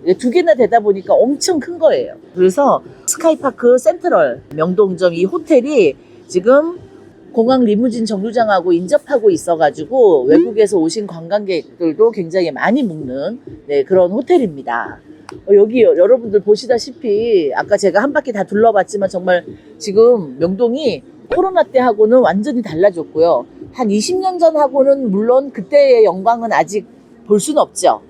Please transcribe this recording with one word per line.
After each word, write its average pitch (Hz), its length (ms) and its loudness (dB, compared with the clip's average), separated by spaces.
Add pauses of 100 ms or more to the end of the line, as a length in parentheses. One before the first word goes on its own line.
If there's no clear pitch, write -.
이게 175 120 0
두 247 140 -4
개나 330 240 2
되다 233 260 2
보니까 196 340 0
엄청 277 460 0
큰 339 200 -10
거예요. 226 340 0 (220)
그래서 185 480 0 (240)
스카이파크 262 680 0
센트럴 247 680 0 (120)
명동점 180 580 0
이 175 120 0
호텔이 269 680 0 (320)
지금 285 520 0 (540)
공항 247 300 0
리무진 220 420 -2
정류장하고 202 680 -2
인접하고 240 560 0
있어가지고 160 920 2
외국에서 208 540 2
오신 170 300 -4
관광객들도 175 1040 -2
굉장히 170 400 -4
많이 202 320 -2
묵는, 156 560 -8 (280)
네, 143 160 0
그런 185 280 2
호텔입니다. 160 880 -4 (460)
어, 202 100 2
여기 220 280 4
여-, 165 120 4
여러분들 214 440 2
보시다시피 220 1120 -2
아까 202 240 -2
제가 196 240 0
한 277 120 -4
바퀴 285 180 -4
다 202 120 -6
둘러봤지만 208 680 0
정말 180 360 -2 (320)
지금 202 600 2
명동이 226 640 -2 (300)
코로나 359 300 2
때하고는 240 560 2
완전히 214 420 0
달라졌고요. 160 840 0 (280)
한 226 180 -4
이십 320 280 -2
년 370 200 -4
전하고는 277 720 2
물론 247 400 0
그때의 247 540 4
영광은 208 480 -2
아직 165 340 -2 (400)
볼 208 120 2
수는 277 220 -2
없죠. 139 480 -2